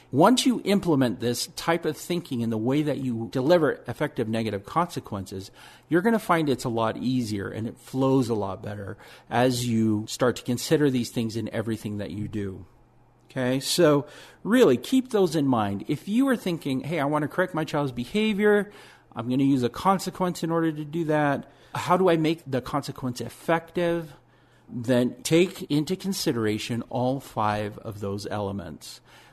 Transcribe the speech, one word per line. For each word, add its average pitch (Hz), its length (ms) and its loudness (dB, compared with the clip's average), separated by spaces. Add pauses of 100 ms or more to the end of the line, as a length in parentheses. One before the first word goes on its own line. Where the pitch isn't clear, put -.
(100)
once 202 360 4
you 233 180 2
implement 147 560 2
this 120 280 -2
type - 360 -2
of 160 100 -2
thinking 175 460 -6
in 117 80 0
the 113 80 -2
way 127 240 0
that 147 180 -2
you 117 320 -4
deliver 147 560 2
effective 123 440 -4
negative 110 340 -2
consequences, 101 880 -6 (400)
you're 165 100 4
gonna 220 180 2
find 165 300 0
it's 127 160 0
a 131 60 -2
lot 113 260 0
easier 107 540 -2
and 104 180 -6
it - 80 -12
flows 135 540 2
a 117 40 2
lot 98 280 -4
better 104 340 -10 (320)
as 123 400 2
you 110 400 2
start 123 280 0
to - 60 -14
consider 143 460 2
these 127 220 0
things 113 260 -4
in 110 160 -4
everything 107 460 -4
that 98 140 -6
you 101 160 -6
do. 95 360 -6 (680)
Okay, 131 300 -2
so 147 460 4 (360)
really 190 360 6
keep 254 320 0
those 185 260 2
in 143 100 2
mind. 104 400 0
If 151 220 -4
you 240 200 2
are 254 80 2
thinking, 147 440 -4
"Hey, 160 180 -4
I 139 60 0
wanna 147 240 0
correct 180 240 -2
my 160 120 -2
child's 143 280 -2
behavior, 208 800 2 (460)
I'm 113 120 -4
gonna 131 160 2
use 135 180 4
a 120 60 2
consequence 185 760 0
in 160 80 -2
order 165 220 2
to 151 120 -6
do 160 200 -4
that. 151 460 0 (240)
How 170 220 2
do 185 120 4
I 170 80 6
make 160 300 0
the 131 140 -2
consequence 131 600 -6
effective?" 165 920 -2 (540)
Then 123 540 0
take 170 480 2
into 147 240 0
consideration 120 920 -2
all 127 320 -2
five 107 580 -2
of 101 220 -12
those 101 300 -6
elements. 98 720 -8 (320)